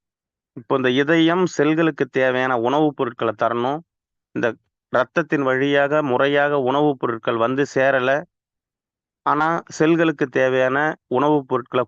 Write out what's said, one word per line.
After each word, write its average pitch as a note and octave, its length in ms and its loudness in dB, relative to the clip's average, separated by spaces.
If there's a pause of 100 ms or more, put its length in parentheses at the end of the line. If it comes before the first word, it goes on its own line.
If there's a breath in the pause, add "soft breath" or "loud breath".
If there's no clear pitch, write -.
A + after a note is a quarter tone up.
(540)
இப்போ B2+ 220 -4
இந்த B2+ 140 2
இதயம் E3 560 2 (120)
செல்களுக்கு D#3 540 0
தேவையான B2+ 460 0
உணவுப் C#3+ 380 0
பொருட்களை A#2+ 420 -4
தரணும். A#2+ 420 -2 (520)
இந்த A#2+ 240 -4 (400)
ரத்தத்தின் D3 460 -2
வழியாக C#3+ 640 0
முறையாக C#3+ 560 0
உணவுப் C#3 400 0
பொருட்கள் A#2+ 360 -4
வந்து B2+ 300 0 (100)
சேரல. C3+ 480 0 (960)
ஆனா, D#3 400 -2 (180)
செல்களுக்கு D#3+ 460 2
தேவையான C3 720 0 (120)
உணவுப் C#3 400 0
பொருட்களை B2+ 400 -2